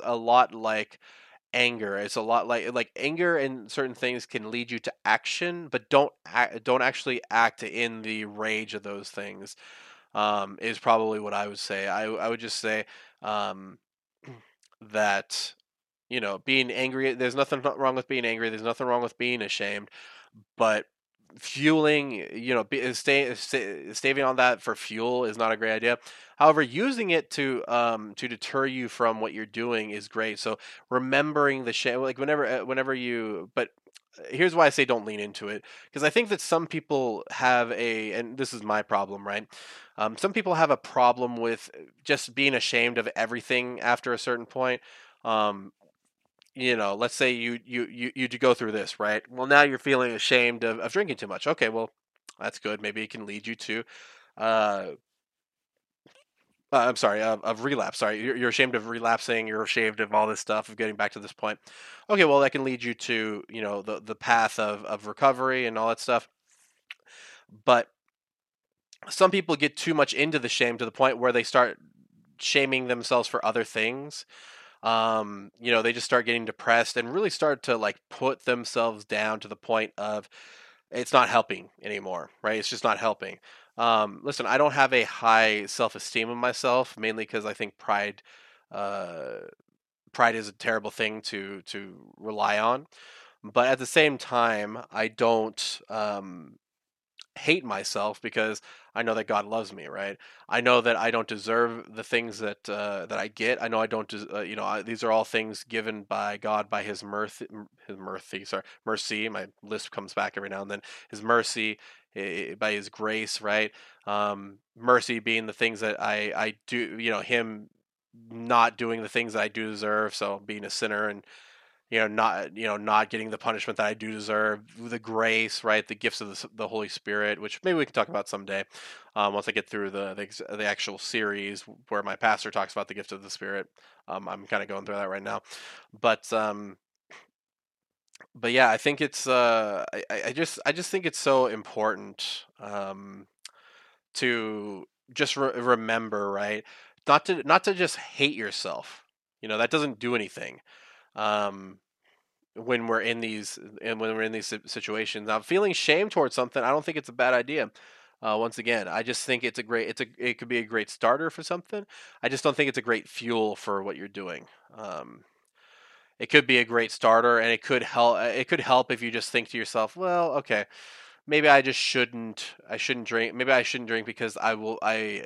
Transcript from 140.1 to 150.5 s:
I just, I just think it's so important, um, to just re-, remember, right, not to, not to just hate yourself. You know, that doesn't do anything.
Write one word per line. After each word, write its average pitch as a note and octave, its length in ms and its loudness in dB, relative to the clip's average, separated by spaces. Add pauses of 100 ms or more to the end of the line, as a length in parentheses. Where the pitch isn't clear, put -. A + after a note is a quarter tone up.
I B2+ 40 -4
just, D#3 320 -4
I C#3+ 80 2
just F3 180 -6
think F#3 140 -2
it's D#3+ 140 -4
so C3+ 260 4
important, G#2+ 1000 -4 (120)
um, G2 680 -10 (880)
to G#2+ 720 -2 (260)
just C#3+ 240 0
re-, C3+ 240 -2
remember, A2+ 720 0
right, G#2 320 -4 (420)
not D3 200 6
to, E3 200 -2
not D#3+ 180 6
to G3 100 0
just F3 220 0
hate - 380 0
yourself. - 720 -8 (380)
You A2 80 -12
know, G#2+ 80 -2
that C#3+ 120 2
doesn't D3 280 0
do A#2+ 160 -2
anything. F#2 480 -6 (520)